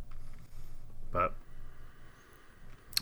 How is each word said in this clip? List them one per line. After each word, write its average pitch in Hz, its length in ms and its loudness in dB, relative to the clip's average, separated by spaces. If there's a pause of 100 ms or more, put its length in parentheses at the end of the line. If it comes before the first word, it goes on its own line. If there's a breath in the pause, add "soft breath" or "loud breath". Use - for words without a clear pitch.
(1120)
But 87 240 8 (1700 soft breath)